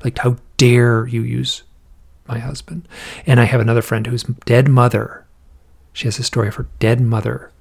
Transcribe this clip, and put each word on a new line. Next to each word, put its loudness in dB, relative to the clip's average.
Like, -4
How 0
dare 4
you -4
use -6
my -8
husband? -12
And 4
I 6
have 2
another 2
friend -4
whose -4
dead 4
mother, 2
she -10
has -4
a -6
story -2
of -4
her -10
dead 2
mother. -2